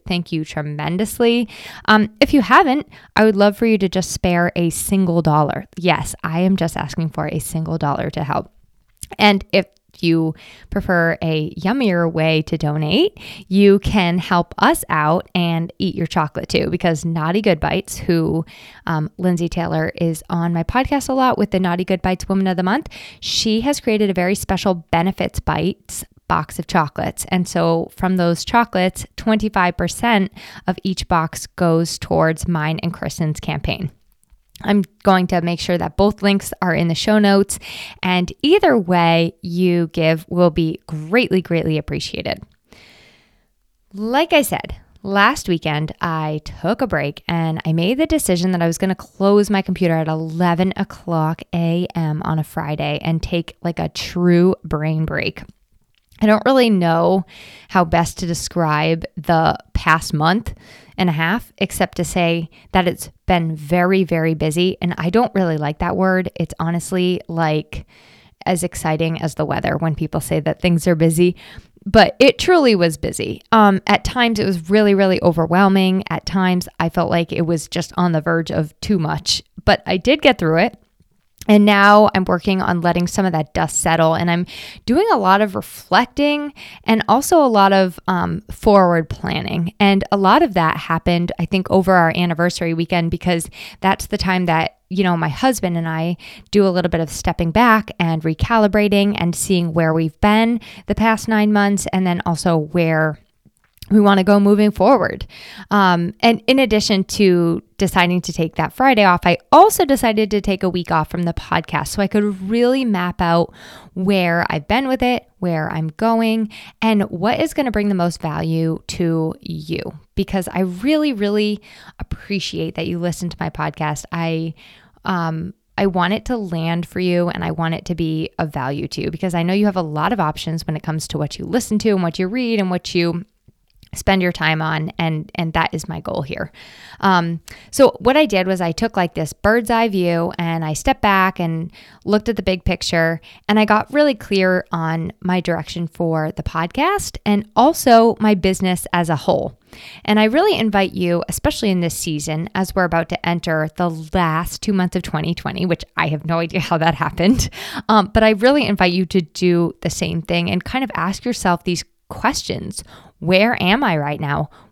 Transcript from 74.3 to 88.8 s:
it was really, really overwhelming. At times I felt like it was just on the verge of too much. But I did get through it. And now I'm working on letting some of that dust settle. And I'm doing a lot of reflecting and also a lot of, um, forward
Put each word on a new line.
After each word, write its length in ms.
it 40
was 240
really, 280
really 260
overwhelming. 880
At 160
times 420
I 80
felt 220
like 220
it 140
was 220
just 280
on 140
the 100
verge 300
of 300
too 180
much. 420
But 220
I 120
did 220
get 180
through 240
it. 200
And 140
now 500
I'm 120
working 340
on 220
letting 240
some 180
of 80
that 220
dust 260
settle. 340
And 160
I'm 140
doing 300
a 20
lot 240
of 140
reflecting 960
and 240
also 340
a 60
lot 240
of, 340
um, 440
forward 580